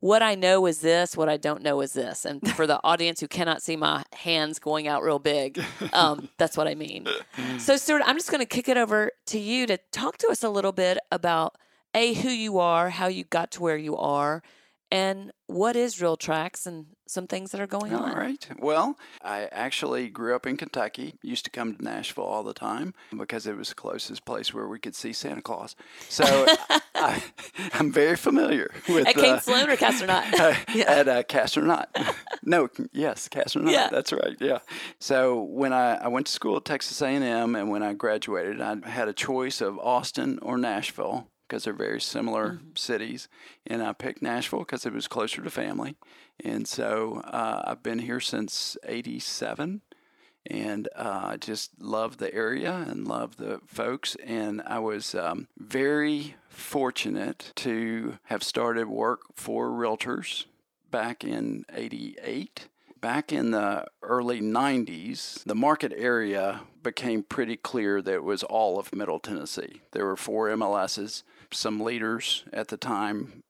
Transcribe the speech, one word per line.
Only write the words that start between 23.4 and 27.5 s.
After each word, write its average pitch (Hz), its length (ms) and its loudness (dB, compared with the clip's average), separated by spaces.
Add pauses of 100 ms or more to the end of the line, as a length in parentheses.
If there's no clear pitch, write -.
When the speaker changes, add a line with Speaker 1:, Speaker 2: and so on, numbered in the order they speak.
Speaker 2:
it 107 100 -4
was 104 140 -8
the - 40 -12
closest - 500 -8
place 110 300 -6
where 110 120 -6
we 107 120 -10
could - 160 -10
see 113 180 -8
Santa - 300 -6
Claus. - 340 -8 (320)
So - 160 4
Speaker 1:
<laughs> 285 720 6
Speaker 2:
I, - 280 2 (520)